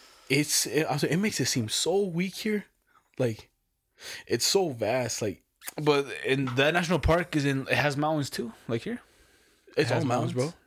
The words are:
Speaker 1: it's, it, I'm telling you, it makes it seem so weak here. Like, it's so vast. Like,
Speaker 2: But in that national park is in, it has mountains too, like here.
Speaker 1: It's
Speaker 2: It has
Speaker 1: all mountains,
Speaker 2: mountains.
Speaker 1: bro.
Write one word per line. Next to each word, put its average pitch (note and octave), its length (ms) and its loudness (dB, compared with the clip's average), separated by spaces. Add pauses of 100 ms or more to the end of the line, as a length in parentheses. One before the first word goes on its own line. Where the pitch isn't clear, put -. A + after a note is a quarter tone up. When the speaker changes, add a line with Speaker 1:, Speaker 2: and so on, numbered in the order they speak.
(300)
Speaker 1:
it's, D3 360 2
it, C#3+ 240 2
I'm C3+ 100 0
telling C3+ 140 0
you, E3+ 60 2
it - 20 0
makes G#3 180 -2
it C3 60 0
seem A#2 240 -2
so F#3 340 0
weak F3+ 320 -4
here. G#3 300 -2 (520)
Like, A#2+ 320 -2 (760)
it's A#2+ 200 0
so F#3+ 240 2
vast. A#2 520 -2
Like, G#2+ 220 -4 (380)
Speaker 2:
But C#3+ 260 4 (180)
in C3+ 200 2 (100)
that C#3+ 180 4
national E3+ 260 2
park E3+ 360 2
is C#3+ 100 2
in, C3+ 220 0
it B2+ 80 0
has C#3+ 200 2
mountains D3+ 340 -2
too, A3+ 220 -8 (160)
like A#2 140 -2
here. A#3+ 200 -10 (760)
Speaker 1:
It's - 140 2
Speaker 2:
It - 20 0
has A#2 100 0
Speaker 1:
all - 60 0
mountains, A#2 260 0
Speaker 2:
mountains. C3+ 180 0
Speaker 1:
bro. - 140 -20